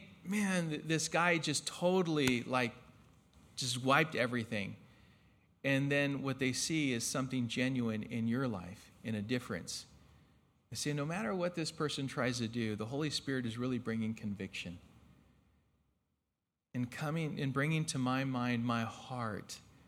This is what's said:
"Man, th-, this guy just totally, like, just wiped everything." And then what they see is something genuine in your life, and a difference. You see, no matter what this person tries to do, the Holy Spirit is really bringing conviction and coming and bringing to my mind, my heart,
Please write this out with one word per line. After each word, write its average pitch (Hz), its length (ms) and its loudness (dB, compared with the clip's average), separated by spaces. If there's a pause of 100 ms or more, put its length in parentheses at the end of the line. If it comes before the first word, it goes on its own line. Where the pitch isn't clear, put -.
(240)
"Man, 185 460 2
th-, 151 160 -2
this 156 240 2
guy 170 300 4
just 147 280 -2
totally, 160 760 4
like, 123 280 2 (880)
just 123 260 -2
wiped 151 320 4
everything." 110 640 0 (880)
And 139 260 2
then 143 300 2
what 135 180 -2
they 127 140 2
see 147 400 0
is 117 100 0
something 131 460 0
genuine 120 540 0
in 117 260 -2
your 127 180 2
life, 90 460 -8 (140)
and 113 80 -2
a 107 80 -2
difference. 110 640 -4 (840)
You 120 80 -10
see, 147 160 -2
no 143 120 -2
matter 196 280 -2
what 175 220 0
this 156 160 -2
person 143 340 -2
tries 127 320 0
to 120 100 0
do, 110 280 -2
the 104 100 -4
Holy 139 240 -2
Spirit 131 380 -2
is 113 100 -4
really 123 220 0
bringing 113 340 -2
conviction 95 640 -6 (2000)
and 123 160 -2
coming 156 480 -2
and 135 120 2
bringing 156 340 2
to 156 120 -2
my 131 280 2
mind, 123 400 2
my 117 160 2
heart, 113 760 -6 (300)